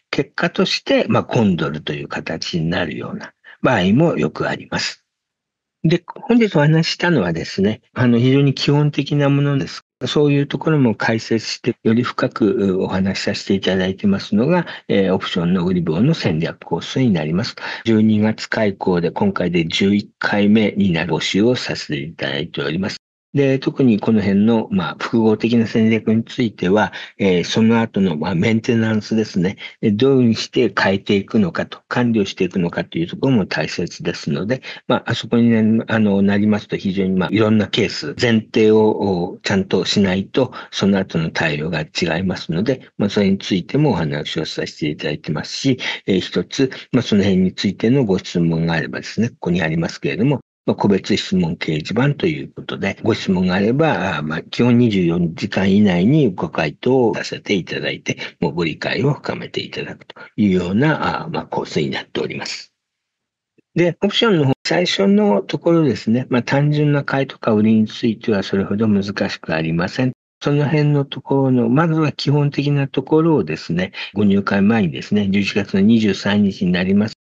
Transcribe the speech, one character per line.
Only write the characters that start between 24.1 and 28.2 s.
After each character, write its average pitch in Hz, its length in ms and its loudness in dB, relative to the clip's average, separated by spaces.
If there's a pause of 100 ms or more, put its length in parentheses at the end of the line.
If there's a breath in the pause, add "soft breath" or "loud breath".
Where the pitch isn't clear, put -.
の 107 100 4
辺 98 240 2
の、 113 260 2
ま 90 200 -2
あ、 - 80 -14
複 - 200 -2
合 110 180 4
的 117 200 2
な 113 100 2
戦 110 240 2
略 110 240 2
に 113 80 0
つ - 180 -6
い 113 100 0
て - 160 -4
は、 98 240 2 (280 loud breath)
え 92 220 2
ー、 - 20 -4
そ - 180 0
の 113 180 4
後 110 220 -2
の、 87 160 0
ま 82 140 -4